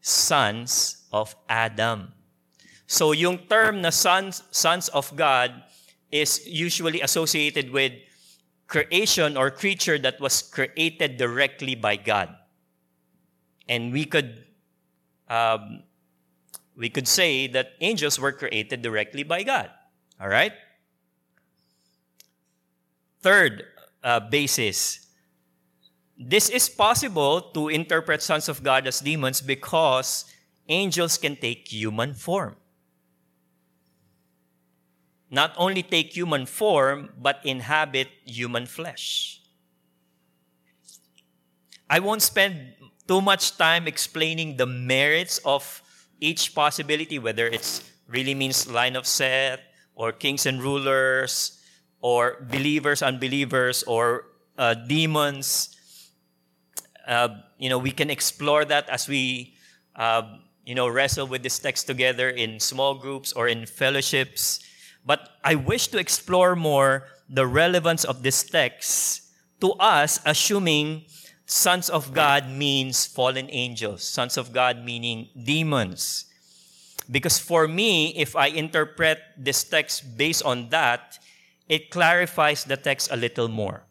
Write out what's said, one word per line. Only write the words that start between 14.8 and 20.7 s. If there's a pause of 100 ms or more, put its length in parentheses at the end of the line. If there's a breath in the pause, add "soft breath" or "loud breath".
um, (920)
we
could
say
that
angels
were
created
directly
by
God. (500)
All
right? (2750)